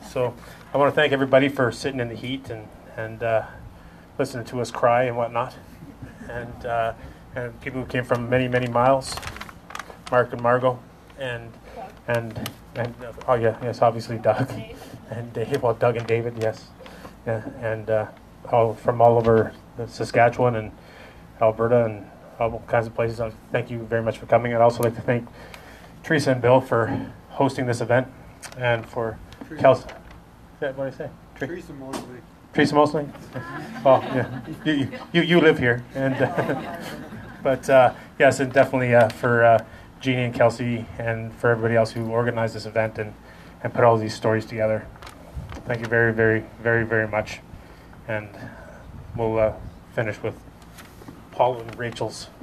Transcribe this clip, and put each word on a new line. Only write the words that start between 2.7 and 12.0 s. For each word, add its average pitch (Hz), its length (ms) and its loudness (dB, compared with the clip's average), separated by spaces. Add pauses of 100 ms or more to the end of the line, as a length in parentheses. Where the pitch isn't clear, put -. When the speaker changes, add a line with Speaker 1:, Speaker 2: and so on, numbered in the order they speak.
Speaker 1:
and, 110 280 -8
uh, 113 180 2 (760)
listening 127 280 -4
to 123 140 -6
us 113 100 -4
cry 123 340 2
and 120 120 -4
whatnot. 120 380 -4 (760)
And, 120 380 -12
uh, 117 260 -2 (420)
and 120 280 -8
people 131 180 -8
who 120 60 -8
came 127 180 -2
from 120 240 -2
many, 127 200 2
many 123 180 0
miles, 127 480 2 (960)
Mark 123 220 4
and 120 100 -8
Margot, 123 360 2 (400)
and, 120 320 -10 (560)